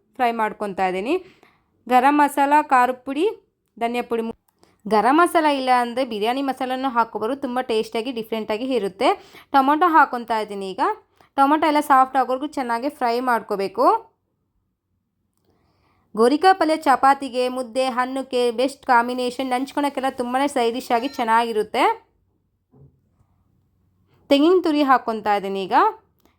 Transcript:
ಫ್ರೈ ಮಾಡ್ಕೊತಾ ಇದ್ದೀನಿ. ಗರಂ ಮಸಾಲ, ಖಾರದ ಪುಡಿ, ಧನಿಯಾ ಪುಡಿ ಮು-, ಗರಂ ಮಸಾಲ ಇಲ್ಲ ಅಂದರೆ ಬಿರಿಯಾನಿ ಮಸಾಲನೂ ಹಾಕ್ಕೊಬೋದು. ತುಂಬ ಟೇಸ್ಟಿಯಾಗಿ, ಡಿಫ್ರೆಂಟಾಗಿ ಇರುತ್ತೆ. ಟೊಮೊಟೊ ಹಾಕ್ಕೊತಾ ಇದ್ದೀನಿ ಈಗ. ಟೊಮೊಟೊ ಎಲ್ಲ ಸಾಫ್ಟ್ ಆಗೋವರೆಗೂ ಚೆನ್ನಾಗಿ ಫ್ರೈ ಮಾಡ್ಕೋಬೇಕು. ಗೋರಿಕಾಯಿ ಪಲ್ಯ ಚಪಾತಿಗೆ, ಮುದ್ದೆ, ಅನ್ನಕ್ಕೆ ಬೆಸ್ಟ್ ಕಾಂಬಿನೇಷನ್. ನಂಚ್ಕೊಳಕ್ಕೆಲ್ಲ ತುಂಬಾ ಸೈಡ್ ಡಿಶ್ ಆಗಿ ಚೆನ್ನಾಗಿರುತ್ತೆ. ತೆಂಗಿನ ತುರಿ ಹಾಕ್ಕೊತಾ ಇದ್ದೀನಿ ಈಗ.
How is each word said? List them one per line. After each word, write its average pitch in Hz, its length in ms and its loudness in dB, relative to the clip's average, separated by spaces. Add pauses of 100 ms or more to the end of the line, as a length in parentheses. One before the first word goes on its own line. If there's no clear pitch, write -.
(160)
ಫ್ರೈ 240 160 0 (100)
ಮಾಡ್ಕೊತಾ 196 500 -4
ಇದ್ದೀನಿ. 220 240 -2 (800)
ಗರಂ 277 280 4
ಮಸಾಲ, 285 300 0 (220)
ಖಾರದ 247 320 2
ಪುಡಿ, 285 200 -2 (580)
ಧನಿಯಾ 240 260 -4
ಪುಡಿ 226 160 -2
ಮು-, 226 100 -10 (560)
ಗರಂ 220 280 4
ಮಸಾಲ 330 260 2 (140)
ಇಲ್ಲ 262 100 -2 (140)
ಅಂದರೆ 240 260 -4
ಬಿರಿಯಾನಿ 226 400 -2
ಮಸಾಲನೂ 262 440 -4
ಹಾಕ್ಕೊಬೋದು. 226 400 -2 (100)
ತುಂಬ 247 140 -4 (120)
ಟೇಸ್ಟಿಯಾಗಿ, 226 480 -4
ಡಿಫ್ರೆಂಟಾಗಿ 220 480 -6 (120)
ಇರುತ್ತೆ. 196 300 -2 (460)
ಟೊಮೊಟೊ 294 400 4
ಹಾಕ್ಕೊತಾ 247 500 2
ಇದ್ದೀನಿ 202 300 -8
ಈಗ. 220 60 -10 (580)
ಟೊಮೊಟೊ 294 320 4
ಎಲ್ಲ 294 100 2 (100)
ಸಾಫ್ಟ್ 262 300 4
ಆಗೋವರೆಗೂ 254 360 -2
ಚೆನ್ನಾಗಿ 240 320 -4 (120)
ಫ್ರೈ 240 120 0 (160)
ಮಾಡ್ಕೋಬೇಕು. 214 560 -2 (2250)
ಗೋರಿಕಾಯಿ 302 400 4
ಪಲ್ಯ 320 160 2 (100)
ಚಪಾತಿಗೆ, 269 580 2 (120)
ಮುದ್ದೆ, 254 300 -4 (180)
ಅನ್ನಕ್ಕೆ 262 380 -4 (180)
ಬೆಸ್ಟ್ 269 220 -2 (100)
ಕಾಂಬಿನೇಷನ್. 247 640 0
ನಂಚ್ಕೊಳಕ್ಕೆಲ್ಲ 269 560 -4 (100)
ತುಂಬಾ 254 260 -2 (100)
ಸೈಡ್ 233 220 0
ಡಿಶ್ - 180 -10
ಆಗಿ 262 220 -2
ಚೆನ್ನಾಗಿರುತ್ತೆ. 226 640 0 (2500)
ತೆಂಗಿನ 320 360 4
ತುರಿ 294 240 0
ಹಾಕ್ಕೊತಾ 220 480 0
ಇದ್ದೀನಿ 196 300 -6
ಈಗ. 220 60 -2 (640)